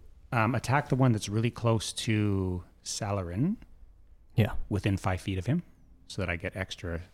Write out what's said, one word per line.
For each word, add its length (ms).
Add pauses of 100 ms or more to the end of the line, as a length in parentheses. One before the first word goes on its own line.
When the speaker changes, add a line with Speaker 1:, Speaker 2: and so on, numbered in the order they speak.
(320)
Speaker 1:
um, 220
attack 340
the 80
one 160
that's 160
really 220
close 420
to 680 (220)
Salarin. 720 (800)
Speaker 2:
Yeah. 160 (160)
Speaker 1:
Within 280
five 240
feet 180
of 80
him, 160 (440)
so 160
that 80
I 60
get 200
extra 440 (140)